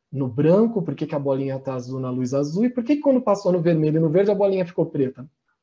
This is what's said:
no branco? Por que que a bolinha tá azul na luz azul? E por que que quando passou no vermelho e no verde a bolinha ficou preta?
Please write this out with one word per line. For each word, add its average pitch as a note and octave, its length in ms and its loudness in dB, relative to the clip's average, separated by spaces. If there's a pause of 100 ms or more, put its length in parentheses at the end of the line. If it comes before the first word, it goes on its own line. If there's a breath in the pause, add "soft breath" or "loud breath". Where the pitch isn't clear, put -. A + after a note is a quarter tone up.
(120)
no C3+ 160 -4
branco? F3+ 520 2
Por E3 140 -4
que D#3 120 -6
que D#3 80 -8
a D3 40 -2
bolinha C3+ 400 -2
tá C3 160 -8
azul B2+ 240 -8
na B2+ 100 -4
luz B2+ 260 -4
azul? D3+ 320 0
E B3 40 2
por B3 140 -6
que D4 120 0
que D4 60 -6
quando C4 180 4
passou G3+ 300 0
no F3+ 100 2
vermelho D#3 360 2
e D#3+ 40 2
no E3 80 2
verde G3 220 2
a G#3 40 4
bolinha F#3+ 300 0
ficou F3 220 -2
preta? C3 420 -4 (340)